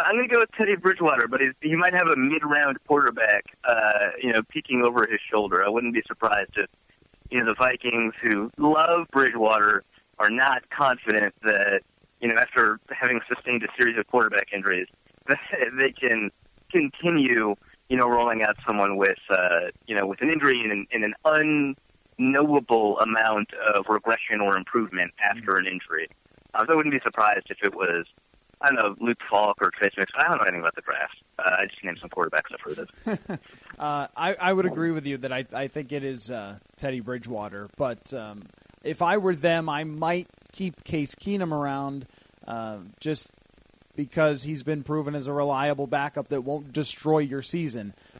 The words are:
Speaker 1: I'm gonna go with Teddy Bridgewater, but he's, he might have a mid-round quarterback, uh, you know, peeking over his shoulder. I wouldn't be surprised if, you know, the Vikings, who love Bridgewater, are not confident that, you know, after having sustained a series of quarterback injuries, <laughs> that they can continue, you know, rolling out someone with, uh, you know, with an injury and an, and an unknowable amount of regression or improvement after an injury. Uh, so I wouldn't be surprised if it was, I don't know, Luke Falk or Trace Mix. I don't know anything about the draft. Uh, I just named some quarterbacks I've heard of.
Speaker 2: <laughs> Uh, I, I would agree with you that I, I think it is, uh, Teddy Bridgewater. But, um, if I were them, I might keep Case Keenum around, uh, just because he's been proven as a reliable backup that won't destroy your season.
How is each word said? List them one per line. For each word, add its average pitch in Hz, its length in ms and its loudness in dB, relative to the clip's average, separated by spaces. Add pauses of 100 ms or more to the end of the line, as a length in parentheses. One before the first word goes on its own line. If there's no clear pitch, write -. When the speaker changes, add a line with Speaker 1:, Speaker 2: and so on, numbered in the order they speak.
Speaker 1:
I'm 196 100 4
gonna 247 120 0
go 233 120 4
with 220 140 2
Teddy 208 220 2
Bridgewater, 165 520 2
but 131 140 -2
he's, 131 200 2
he 156 140 0
might 180 180 2
have 180 140 4
a 160 80 4
mid-round 147 640 2 (100)
quarterback, 117 580 4 (180)
uh, 107 480 2 (100)
you 123 120 2
know, 110 160 4
peeking 127 340 0
over 120 220 4
his 110 140 0 (100)
shoulder. 98 340 2
I 101 60 2
wouldn't 117 240 0
be 113 140 0
surprised 104 480 0
if, 101 140 -2 (600)
you 127 100 0
know, 120 60 2
the 113 80 2
Vikings, 120 680 0
who 110 360 0
love 160 540 2
Bridgewater, 110 720 4 (340)
are 107 120 2
not 127 400 0
confident 110 640 0 (100)
that, 101 380 2 (380)
you 120 80 -2
know, 117 80 0
after 113 440 2 (100)
having 120 380 -2
sustained 123 360 -4
a 104 40 -4 (100)
series 117 200 2
of 104 100 -2
quarterback 107 460 2
injuries, 95 340 -2 (200)
<laughs> - 200 -14
that 139 100 2 (400)
they 135 140 2
can 113 400 -2 (400)
continue, 135 840 2 (340)
you 127 80 0
know, 123 100 4
rolling 120 340 0
out 107 140 0 (100)
someone 101 320 0
with, 98 220 2 (100)
uh, 90 380 2 (180)
you 113 100 -6
know, 98 120 0
with 98 140 -6
an 135 100 2
injury 139 300 2
and 110 100 -2
an, 101 200 -4
and 113 120 -2
an 151 720 0 (420)
unknowable 127 840 4
amount 110 500 2 (260)
of 98 120 2
regression 107 540 0
or 98 160 2
improvement 92 560 -2 (100)
after 101 340 0
an 92 100 0
injury. 82 400 -6 (480)
Uh, 110 100 0
so 156 80 2
I - 20 6
wouldn't 151 180 2
be 131 100 -2
surprised 104 480 0
if - 120 -10
it 98 120 -2
was, 85 300 -2 (560)
I 143 80 2
don't 135 60 2
know, 104 240 0
Luke 117 200 -2 (100)
Falk 104 320 2
or 92 100 2
Trace - 260 0
Mix. 98 200 -2
I 139 60 2
don't 165 140 2
know 113 60 0
anything 90 160 0
about 82 160 -2
the - 60 -12
draft. 71 340 -6 (220)
Uh, 92 220 0
I 98 80 -2
just - 160 -18
named 90 180 -8
some 87 80 -16
quarterbacks 80 420 -4
I've - 80 -14
heard - 200 -10
of. - 680 -8
Speaker 2:
<laughs> - 40 -20 (300)
Uh, 147 280 -4 (100)
I, 170 160 -2
I 180 180 0
would 190 140 2
agree 165 260 -2
with 151 160 -6
you 139 80 -4
that 127 160 -6
I, 127 220 -4
I 135 160 -6
think 143 240 -10
it 143 100 -6
is, 131 260 -8
uh, 101 280 -12 (180)
Teddy 131 240 -6
Bridgewater. 107 760 -10
But, 123 360 -6
um, 107 300 -12 (400)
if 151 180 -6
I 185 160 2
were 190 160 2
them, 165 360 0
I 151 160 -4
might 165 420 -4 (240)
keep - 320 -8
Case 147 320 -4
Keenum 185 380 -4
around, 139 520 -4 (400)
uh, 110 340 -10 (200)
just - 340 -6 (640)
because 147 480 0
he's 147 200 -8
been 147 200 -4
proven 147 320 -4
as 135 120 -8
a 143 60 -4
reliable 143 540 -2
backup 143 400 -4
that 139 140 -4
won't 139 320 -8
destroy 151 460 0
your 139 220 -4
season. 120 520 -6 (260)